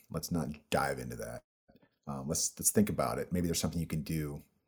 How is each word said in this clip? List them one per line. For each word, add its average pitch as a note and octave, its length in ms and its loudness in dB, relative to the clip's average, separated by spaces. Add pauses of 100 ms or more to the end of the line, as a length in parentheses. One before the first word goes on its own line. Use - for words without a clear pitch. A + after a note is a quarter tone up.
(100)
Let's - 200 -4
not D#2+ 180 0 (220)
dive C#2+ 280 2
into B1 180 -8
that. A#1 240 -8 (640)
Um, C#2 220 -6
let's, - 300 0
let's - 120 4
think G#2 200 6
about C2+ 280 0
it. - 140 -6
Maybe F2 140 4
there's E2 140 0
something E2 200 0
you D#2+ 60 -2
can D#2+ 160 -2
do D2+ 400 -2 (260)